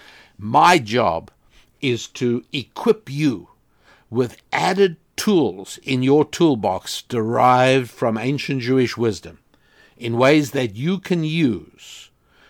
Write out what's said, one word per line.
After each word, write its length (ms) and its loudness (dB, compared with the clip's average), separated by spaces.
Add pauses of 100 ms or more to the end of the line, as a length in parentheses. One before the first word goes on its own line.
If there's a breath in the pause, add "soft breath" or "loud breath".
(380 soft breath)
My 420 4
job 500 0 (520 soft breath)
is 260 -4
to 460 -4
equip 560 -4
you 400 -4 (600 soft breath)
with 280 -4 (160)
added 420 0 (220)
tools 680 -2
in 180 -2
your 220 4
toolbox 800 -2
derived 880 2
from 260 -2
ancient 440 -4
Jewish 340 0
wisdom 440 -4 (580 soft breath)
in 200 -6
ways 340 4
that 240 -4
you 240 -4
can 260 -2
use 840 -4 (400 soft breath)